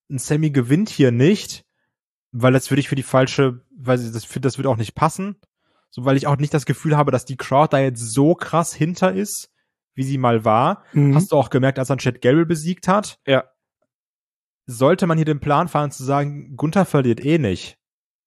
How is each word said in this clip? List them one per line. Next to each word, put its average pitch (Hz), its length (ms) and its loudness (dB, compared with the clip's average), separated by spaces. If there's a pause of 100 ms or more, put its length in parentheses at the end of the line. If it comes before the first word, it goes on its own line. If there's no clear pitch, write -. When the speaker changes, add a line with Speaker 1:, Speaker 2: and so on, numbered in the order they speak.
(100)
Speaker 1:
ein 135 80 -6
Sami 151 320 0
gewinnt 139 400 0
hier 131 200 4
nicht, 139 540 0 (680)
weil 123 200 2
das 131 180 0
würde 139 100 2
ich - 100 -6
für 143 60 -2
die 131 60 -4
falsche, 131 600 0 (100)
weil 127 220 0
das, 113 320 -8
das 131 300 -4
würde 135 100 -2
auch 120 80 0
nicht 110 180 -6
passen. 185 420 -4 (520)
So, 123 160 -14
weil 135 140 2
ich 143 80 -4
auch 143 100 2
nicht 147 160 -4
das 147 140 -2
Gefühl 151 320 -2
habe, 143 140 2
dass 123 120 -2
die 131 140 -12
Crowd 143 360 2
da 139 40 2
jetzt 131 220 -2
so 139 340 2
krass - 400 -4
hinter 185 400 -2
ist, - 360 -8 (440)
wie 131 80 -6
sie 135 160 -4
mal 117 260 2
war. 123 480 2
Speaker 2:
Mhm. 143 220 4
Speaker 1:
Hast 156 180 2
du 151 40 2
auch 131 120 2
gemerkt, 131 300 0
als 127 100 -4
er 139 80 0
Chad 127 240 -4
Gable 151 240 4
besiegt 165 440 -4
hat? 202 380 0
Speaker 2:
Ja. - 180 2 (1200)
Speaker 1:
Sollte 143 420 2
man 160 100 2
hier 156 60 2
den 151 160 0
Plan 147 260 0
fahren, 147 240 -2
zu - 140 -14
sagen, 143 520 -4
Gunther 165 280 0
verliert 127 400 0
eh 160 140 2
nicht, 98 380 -4 (500)